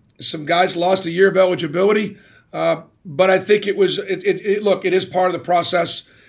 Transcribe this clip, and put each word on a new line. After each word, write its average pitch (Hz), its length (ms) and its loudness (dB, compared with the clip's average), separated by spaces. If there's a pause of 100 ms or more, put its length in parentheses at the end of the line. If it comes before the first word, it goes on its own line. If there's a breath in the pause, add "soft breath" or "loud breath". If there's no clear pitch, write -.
(200)
some 156 260 -8
guys 180 300 2
lost 175 300 0
a 165 40 -4
year 185 180 4
of 185 80 0
eligibility. 185 800 0 (360 loud breath)
Uh, 165 300 -2 (220)
but 175 260 2
I 190 100 4
think 202 260 2
it 202 100 -2
was, 190 220 2
it, 190 260 -6
it, 196 220 -2
it, 208 160 0
look, 196 220 0
it 180 80 0
is 185 120 0
part 185 220 0
of 180 60 0
the 170 80 -6
process, 170 640 -2 (240 soft breath)